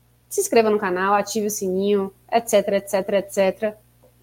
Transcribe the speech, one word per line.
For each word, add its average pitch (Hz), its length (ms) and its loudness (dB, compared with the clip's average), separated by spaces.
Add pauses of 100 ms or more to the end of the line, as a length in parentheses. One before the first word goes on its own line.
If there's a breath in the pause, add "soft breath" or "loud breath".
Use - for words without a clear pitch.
(280)
Se - 120 -6
inscreva 226 280 2
no 208 100 2
canal, 190 360 0
ative 202 320 -2
o 214 40 -4
sininho, 196 600 0 (180)
et 233 180 0
cetera, 202 300 2
et 196 100 -10
cetera, 196 300 0
et 190 140 -6
cetera. 196 460 -2 (440)